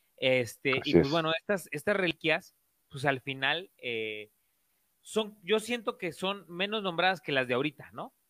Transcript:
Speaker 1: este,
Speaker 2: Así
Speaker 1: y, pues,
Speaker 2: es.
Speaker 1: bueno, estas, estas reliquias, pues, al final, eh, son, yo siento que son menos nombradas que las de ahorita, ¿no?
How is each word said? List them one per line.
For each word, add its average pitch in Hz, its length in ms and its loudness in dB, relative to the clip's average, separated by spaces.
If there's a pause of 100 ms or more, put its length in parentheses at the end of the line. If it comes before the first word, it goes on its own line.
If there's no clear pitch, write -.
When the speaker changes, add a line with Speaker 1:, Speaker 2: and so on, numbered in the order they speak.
(160)
Speaker 1:
este, 131 640 2
Speaker 2:
Así 147 100 -4
Speaker 1:
y, - 40 2
pues, 165 140 8
Speaker 2:
es. 143 40 0
Speaker 1:
bueno, 160 260 0
estas, 196 340 -4
estas 202 240 -2
reliquias, 170 580 -2 (340)
pues, 135 160 -10
al 135 160 2
final, 139 560 -2
eh, 110 540 -6 (720)
son, 214 400 -4
yo 208 180 2
siento 226 380 -4
que 175 140 -6
son 190 360 -4
menos 202 340 -4
nombradas 180 380 2
que - 120 -4
las 131 160 2
de 123 60 2
ahorita, 139 380 -2
¿no? 151 200 -12 (180)